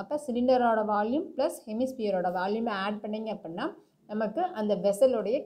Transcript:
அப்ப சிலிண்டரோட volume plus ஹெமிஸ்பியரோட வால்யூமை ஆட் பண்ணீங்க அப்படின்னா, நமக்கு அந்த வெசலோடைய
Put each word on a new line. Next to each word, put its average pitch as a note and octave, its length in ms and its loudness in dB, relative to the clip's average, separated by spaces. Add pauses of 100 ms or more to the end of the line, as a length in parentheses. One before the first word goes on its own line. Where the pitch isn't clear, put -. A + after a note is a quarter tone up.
அப்ப C#4+ 260 -4
சிலிண்டரோட B3 540 4 (140)
volume A#3 420 0
plus C#4 200 0 (120)
ஹெமிஸ்பியரோட G#3+ 600 0 (120)
வால்யூமை G#3+ 340 0 (120)
ஆட் G#3 180 -4
பண்ணீங்க G#3+ 320 -6
அப்படின்னா, F#3 320 -6 (420)
நமக்கு G#3+ 320 -2 (180)
அந்த G#3 120 2 (120)
வெசலோடைய G#3+ 600 4